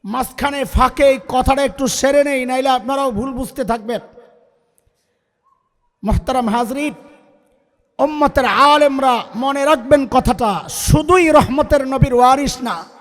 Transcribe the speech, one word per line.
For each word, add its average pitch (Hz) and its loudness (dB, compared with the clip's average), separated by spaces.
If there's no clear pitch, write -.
মাঝখানে 262 -6
ফাঁকে 254 0
এই 269 4
কথাটা 262 0
একটু 269 -4
সেরে 277 0
নেই, 269 -2
নাইলে 262 -2
আপনারাও 262 -2
ভুল 247 -6
বুঝতে 254 -8
থাকবেন। 220 -6
মোহতারাম 240 0
হাজরিন, 247 -4
উম্মতের 285 0
আলেমরা 262 2
মনে 277 -4
রাখবেন 277 2
কথাটা, 220 0
শুধুই 320 2
রহমতের 277 2
নবীর 269 0
ওয়ারিস 254 4
না 185 -6